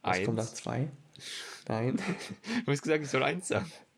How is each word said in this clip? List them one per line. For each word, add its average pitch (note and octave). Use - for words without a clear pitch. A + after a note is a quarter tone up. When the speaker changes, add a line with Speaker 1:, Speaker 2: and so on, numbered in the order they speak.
Speaker 1:
Was F#2
Speaker 2:
Eins. F#2+
Speaker 1:
kommt A2+
nach A2
zwei? B2+
Nein. A2+
Speaker 2:
<laughs> A#3
Du C#3
hast C#3+
gesagt, D#3
ich C3+
soll C3+
eins F3+
sagen. -